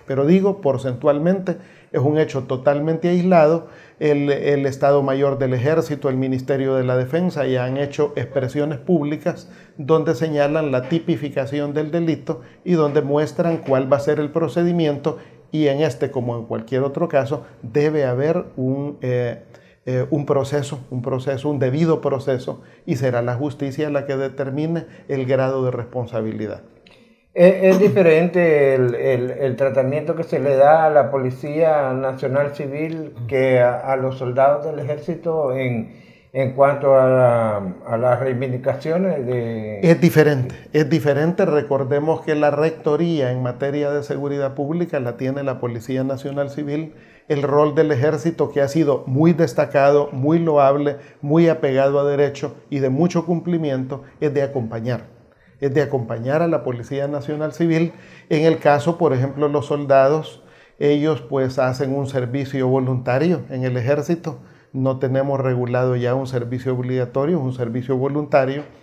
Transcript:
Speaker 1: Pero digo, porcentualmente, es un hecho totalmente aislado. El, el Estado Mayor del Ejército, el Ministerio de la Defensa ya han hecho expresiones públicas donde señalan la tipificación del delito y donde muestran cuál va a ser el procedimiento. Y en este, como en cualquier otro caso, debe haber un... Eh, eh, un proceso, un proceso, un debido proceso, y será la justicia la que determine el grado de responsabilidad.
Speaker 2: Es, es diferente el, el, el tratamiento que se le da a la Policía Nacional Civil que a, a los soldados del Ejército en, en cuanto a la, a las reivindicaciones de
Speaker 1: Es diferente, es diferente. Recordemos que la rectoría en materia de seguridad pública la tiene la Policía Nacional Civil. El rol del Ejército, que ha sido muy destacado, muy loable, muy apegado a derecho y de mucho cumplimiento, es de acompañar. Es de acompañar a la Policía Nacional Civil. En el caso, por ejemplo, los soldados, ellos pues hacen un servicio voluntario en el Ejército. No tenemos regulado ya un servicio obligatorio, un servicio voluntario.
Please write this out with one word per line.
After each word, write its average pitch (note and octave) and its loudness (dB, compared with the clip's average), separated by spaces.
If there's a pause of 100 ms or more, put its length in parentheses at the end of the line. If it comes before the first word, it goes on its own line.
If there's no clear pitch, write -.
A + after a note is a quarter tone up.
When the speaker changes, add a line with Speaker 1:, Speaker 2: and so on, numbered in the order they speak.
Speaker 1:
Pero C#3 0
digo, F#3+ 4
porcentualmente, D3+ 0 (340)
es - 0
un D3 2
hecho C3+ -2
totalmente D3 -2
aislado. E3+ 4 (320)
El, C#3+ 2
el C#3 0
Estado C#3 2
Mayor C3+ 0
del C3 0
Ejército, D3 0
el C3 0
Ministerio C3 -2
de C3 0
la B2+ 0
Defensa C#3+ -2
ya B2+ 0
han C3 -4
hecho C#3+ -2
expresiones C#3 -4
públicas D3+ -2 (280)
donde D#3+ 2
señalan D3 0
la B2+ -2
tipificación C#3+ -4
del D3+ -4
delito D#3+ -4 (240)
y F#3 0
donde D3 2
muestran D3+ 0
cuál C3+ 0
va C#3 4
a - -2
ser D3+ 0
el D3 -4
procedimiento. E3 0 (340)
Y D#3 2
en C#3 2
este, C#3+ -2
como A#2+ -4
en A2+ -10
cualquier A#2+ -4
otro D3 -2
caso, C#3 0 (180)
debe D3 0
haber C#3 0 (120)
un... C#3 -4
Eh, B2 -4 (420)
eh, B2+ -2
un D3 -2
proceso, C#3 -2 (100)
un B2+ -6
proceso, C3 -4
un D3 -2
debido D#3 0
proceso, C3+ -4 (240)
y E3+ -2
será B2 0
la A#2+ -2
justicia C#3 -4
la C#3+ -2
que C3+ -4
determine C#3 -4 (240)
el C3+ -4
grado C3 0
de B2+ 0
responsabilidad. A2+ -6 (720)
Speaker 2:
Es, F#3 6
es - 2
diferente E3+ 4
el, B2+ 2
el, B2+ 0
el C3 -2
tratamiento C#3 0
que E3 -4
se D#3+ -2
le C3+ 2
da D3+ 8
a D#3 4
la C#3+ 4
Policía C#3+ 0
Nacional C3+ -2
Civil D#3 -6 (120)
que C3 4
a, A#2+ 4 (140)
a C3+ 2
los C3 -4
soldados C3+ 2
del D3+ -6
Ejército D3 -4
en, B2 -4 (380)
en C3+ -2
cuanto C#3 4
a C3 6
la, A2+ 2 (100)
a A#2 -2
las A#2+ 2
reivindicaciones C3+ -2
de A2+ -4
Speaker 1:
Es E3 4
diferente, D3+ 4 (180)
es D3+ 2
diferente. D3+ 2
Recordemos D3 0
que D#3 -2
la D3 4
rectoría D#3 0
en B2+ -4
materia C#3 -2
de D3 -2
seguridad C#3+ -4
pública D#3 -4
la A#2+ -6
tiene C3+ -4
la C3 -4
Policía B2+ -4
Nacional C#3 -4
Civil. D3+ -6 (340)
El C#3+ 0
rol D3 2
del D3+ 4
Ejército, D#3 0
que C#3+ 0
ha C#3 2
sido C#3+ 0
muy D3+ 4
destacado, C#3+ 2
muy C#3+ 0
loable, D3 2 (240)
muy D#3+ 4
apegado C#3 2
a C#3 0
derecho C#3+ 0 (140)
y C#3+ -2
de C3+ 2
mucho E3 0
cumplimiento, D3+ -2 (160)
es D3 0
de C#3+ 0
acompañar. A#2 -4 (580)
Es C#3 -2
de D3 4
acompañar B2 -2
a E3+ 2
la D#3+ 0
Policía B2+ -6
Nacional D3 -6
Civil. E3 0 (380)
En D#3 2
el D#3+ 4
caso, D3 2
por D#3 2
ejemplo, C3+ 0
los C#3+ 0
soldados, C#3+ 2 (360)
ellos D3 2
pues C3 -2
hacen C3 -2
un C#3 -2
servicio C3 -2
voluntario C3 0
en B2+ -4
el B2+ -2
Ejército. D3 -2 (340)
No C3 -2
tenemos C3+ 0
regulado B2+ 0
ya A#2+ 0
un C3+ -2
servicio B2+ -4
obligatorio, B2+ -2
un B2+ -4
servicio B2 -4
voluntario. C#3 0 (200)